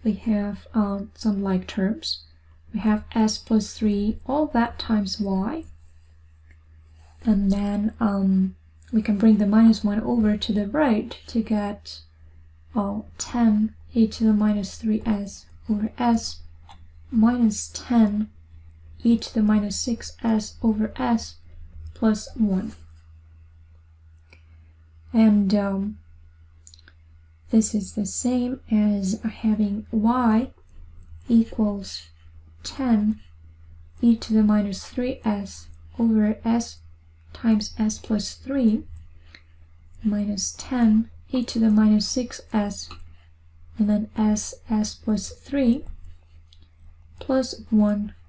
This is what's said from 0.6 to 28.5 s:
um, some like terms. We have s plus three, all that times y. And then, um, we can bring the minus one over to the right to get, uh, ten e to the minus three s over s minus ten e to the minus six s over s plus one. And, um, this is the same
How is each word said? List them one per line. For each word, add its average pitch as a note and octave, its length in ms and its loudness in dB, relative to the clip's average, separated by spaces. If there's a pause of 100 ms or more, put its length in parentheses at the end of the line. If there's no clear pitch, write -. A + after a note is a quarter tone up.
um, G3+ 420 -2
some G3+ 280 -2
like F#3 240 0
terms. - 580 -4 (480)
We G#3 80 -4
have G#3+ 240 0 (100)
s A3 220 2
plus - 400 0
three, G#3 500 0
all D4+ 200 0
that A#3 320 0
times G#3 420 -2
y. G3+ 440 -2 (1600)
And G3 260 0
then, G3+ 480 -2
um, F#3+ 560 0 (360)
we A3 100 2
can G#3 160 0
bring A3 180 6
the G3+ 100 2
minus A3 380 6
one G#3 160 0
over A3 360 2
to G#3 160 -4
the G3+ 140 0
right A#3 600 0
to A3+ 160 -2
get, G#3 580 -4 (760)
uh, G#3 260 -2 (180)
ten A3 560 2 (180)
e A3+ 160 4
to A3+ 160 -4
the A3 80 6
minus G#3 440 0
three G#3+ 280 -2
s G3+ 420 -4 (240)
over G#3+ 280 -2
s A#3 420 0 (680)
minus A3+ 640 2
ten G#3+ 540 2 (720)
e A#3 140 4
to - 180 -8
the A3 80 2
minus G#3 340 2
six - 460 -6
s A3 400 -2
over G#3+ 340 0
s A#3 400 -2 (580)
plus A3 400 0
one. G#3+ 380 0 (2500)
And, G#3 400 6
um, G3+ 440 -2 (1500)
this A3 220 2
is G3 220 -4
the G#3 100 -4
same B3 560 -4 (100)